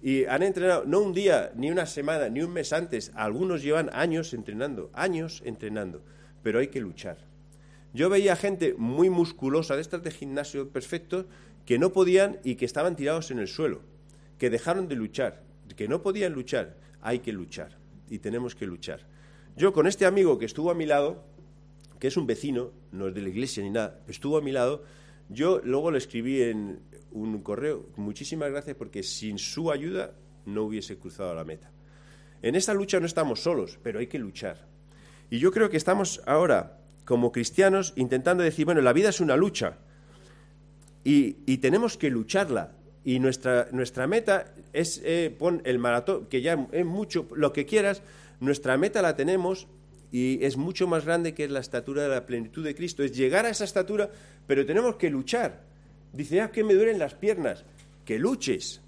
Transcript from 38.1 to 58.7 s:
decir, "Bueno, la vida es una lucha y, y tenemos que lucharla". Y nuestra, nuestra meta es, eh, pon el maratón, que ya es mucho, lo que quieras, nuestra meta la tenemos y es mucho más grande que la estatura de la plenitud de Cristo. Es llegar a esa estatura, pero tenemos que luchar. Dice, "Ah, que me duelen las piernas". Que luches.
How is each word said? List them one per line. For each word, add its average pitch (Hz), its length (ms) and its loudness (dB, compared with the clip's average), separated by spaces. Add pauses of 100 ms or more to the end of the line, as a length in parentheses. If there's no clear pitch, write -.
decir, 156 220 2
"Bueno, 160 160 4
la 127 120 8
vida 190 180 6
es 185 100 -2
una 151 160 4
lucha 147 420 0 (1300)
y, 135 320 6 (100)
y 131 120 2
tenemos 185 400 2
que 151 120 0
lucharla". 123 640 0 (300)
Y 127 160 2
nuestra, 127 520 2
nuestra 127 340 -2
meta 202 480 0 (180)
es, 165 320 -2
eh, 165 320 0
pon 170 280 0
el 127 140 2
maratón, 120 480 0
que 131 160 -2
ya 151 300 0
es 175 120 0
mucho, 175 500 -4
lo 147 180 2
que 147 120 -2
quieras, 202 380 0 (380)
nuestra 135 360 0
meta 202 240 2
la 165 160 2
tenemos 185 500 0 (440)
y 127 340 0
es 127 120 0
mucho 175 300 -2
más 165 180 0
grande 165 300 0
que 151 140 -4
la 139 120 -4
estatura 127 420 -4
de 147 60 0
la 127 180 0
plenitud 120 380 -6
de 147 100 -4
Cristo. 165 280 -6
Es 135 100 0
llegar 135 340 2
a 233 40 0
esa 214 140 -4
estatura, 202 460 -2 (360)
pero 139 180 4
tenemos 214 320 2
que 175 140 0
luchar. 147 540 -2 (480)
Dice, 147 280 0
"Ah, 220 100 -2
que 220 140 0
me 214 100 6
duelen 214 240 6
las 147 160 -2
piernas". 175 500 -2 (400)
Que 110 140 -2
luches. 165 680 -2